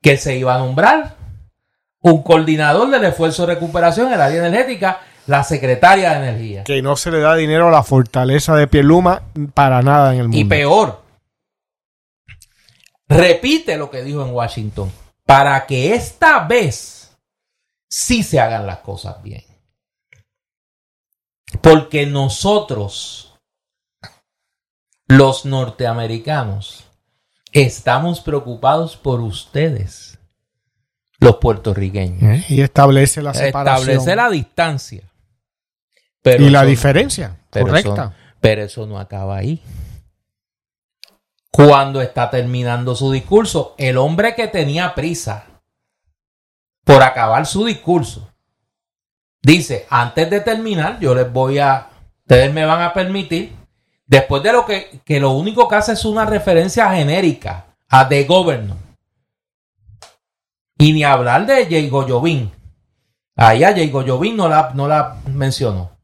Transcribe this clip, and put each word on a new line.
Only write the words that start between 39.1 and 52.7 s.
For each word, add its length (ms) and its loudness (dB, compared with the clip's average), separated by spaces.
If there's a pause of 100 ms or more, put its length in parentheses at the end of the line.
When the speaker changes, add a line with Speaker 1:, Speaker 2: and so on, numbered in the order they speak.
Speaker 1:
ahí. 220 -6 (1900)
Cuando 500 2
está 300 -4
terminando 640 -4
su 160 -2
discurso, 680 -2
el 220 -2
hombre 360 -2
que 120 -6
tenía 480 -4
prisa 520 -8 (1400)
por 180 8
acabar 440 0
su 180 -4
discurso, 640 -4 (1120)
dice, 460 2
"Antes 400 -2
de 120 -2
terminar, 600 -4
yo 140 2
les 180 -2
voy 260 -2
a, 300 -2 (320)
ustedes 320 4
me 140 -2
van 160 0